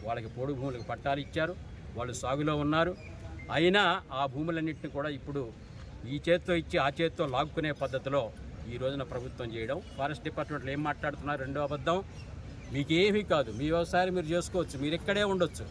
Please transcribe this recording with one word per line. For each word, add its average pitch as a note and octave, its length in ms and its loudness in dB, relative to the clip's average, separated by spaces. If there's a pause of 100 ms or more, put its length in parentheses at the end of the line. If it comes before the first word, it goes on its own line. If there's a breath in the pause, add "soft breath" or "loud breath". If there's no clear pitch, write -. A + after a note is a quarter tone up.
వాళ్ళకి A2+ 220 -2
పోడు C3 260 -2
భూములకు B2+ 300 -4
పట్టాలు B2+ 360 -2
ఇచ్చారు, D#3+ 360 -2 (400)
వాళ్ళు A#2+ 180 -4
సాగులో D3 420 0
ఉన్నారు. D#3 400 4 (560)
అయినా F3+ 500 6 (100)
ఆ C3+ 140 2
భూములన్నింటినీ D#3 640 -2
కూడా C#3+ 200 -2
ఇప్పుడు C#3 420 -4 (560)
ఈ C#3+ 220 -4
చేత్తో F3 260 6
ఇచ్చి E3+ 220 0
ఆ C#3+ 120 6 (120)
చేత్తో D#3+ 240 2
లాక్కునే D3 460 0
పద్ధతిలో C3 600 0 (420)
ఈ B2 40 -6
రోజున C3+ 260 0
ప్రభుత్వం B2 520 -6
చేయడం. A#2 260 -2 (160)
ఫారెస్ట్ C#3+ 260 -2
డిపార్ట్మెంట్లో D3 480 -4
ఏం D3 120 -2
మాట్లాడుతున్నారు? D3 560 -2
రెండో C#3 220 -2
అబద్ధం. D3 420 2 (720)
మీకేమీ E3+ 500 4
కాదు, C#3 280 2
మీ A#2+ 200 -2
వ్యవసాయాలు F3+ 400 4
మీరు F3+ 140 0
చేసుకోవచ్చు, E3 540 0
మీరు D3+ 160 0
ఇక్కడే G3+ 280 2
ఉండొచ్చు. F#3 480 2